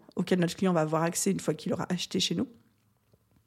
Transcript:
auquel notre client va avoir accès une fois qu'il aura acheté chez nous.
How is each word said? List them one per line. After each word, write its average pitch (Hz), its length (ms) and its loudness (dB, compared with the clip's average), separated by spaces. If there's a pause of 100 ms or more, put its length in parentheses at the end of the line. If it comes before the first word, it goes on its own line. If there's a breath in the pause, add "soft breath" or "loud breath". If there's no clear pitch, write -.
(160)
auquel 180 240 2
notre 170 160 0
client 190 160 2
va 170 80 4
avoir 156 240 2
accès 170 260 0
une 170 100 0
fois 160 140 -2
qu'il - 180 -6
aura - 160 -4
acheté 185 300 -2
chez 185 160 0
nous. 233 140 -2 (1000)